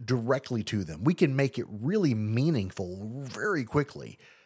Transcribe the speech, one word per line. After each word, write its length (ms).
directly 600
to 220
them. 180
We 100
can 220
make 240
it 100
really 440
meaningful 1120
very 400
quickly 520